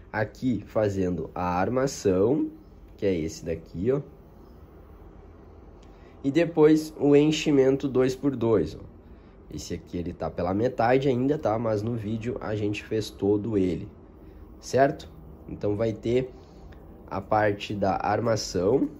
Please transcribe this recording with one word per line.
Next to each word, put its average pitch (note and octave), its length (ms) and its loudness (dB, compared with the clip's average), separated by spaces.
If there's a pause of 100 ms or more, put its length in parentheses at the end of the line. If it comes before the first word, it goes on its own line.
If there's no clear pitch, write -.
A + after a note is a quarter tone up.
(120)
Aqui G#2+ 560 -4
fazendo F#2+ 680 -2
a F2+ 260 -2
armação, B2+ 920 0 (440)
que - 80 -8
é G2 100 0
esse D#2+ 300 -6
daqui, E2 480 -4
ó. C#3+ 80 0 (2250)
E C#3 80 0
depois D#3 680 4
o C#3+ 160 6
enchimento C#3+ 720 4
dois C3 280 2
por C#3 200 -2
dois, A2 400 2
ó. - 40 -16 (720)
Esse D#2 220 -10
aqui F2 240 -10
ele E2+ 160 -6
tá E2 160 -6
pela F2 240 -2
metade B2+ 560 2
ainda, C3+ 280 2
tá? A2 200 0
Mas A2 240 -2
no A2+ 140 -4
vídeo A2 440 -6
a G#2+ 160 -6
gente G#2 280 -4
fez G#2+ 260 -4
todo G#2 480 0
ele, F#2 320 -2 (680)
certo? C#3 500 0 (400)
Então G#2 260 -4
vai A2+ 180 0
ter A#2+ 360 0 (800)
a - 120 -6
parte G#2 540 0
da G2 260 0
armação, G#2+ 880 0 (120)